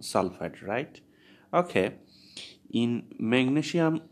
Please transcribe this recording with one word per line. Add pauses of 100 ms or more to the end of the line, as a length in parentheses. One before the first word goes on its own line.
sulfide,
right? (540)
Okay, (760)
in
magnesium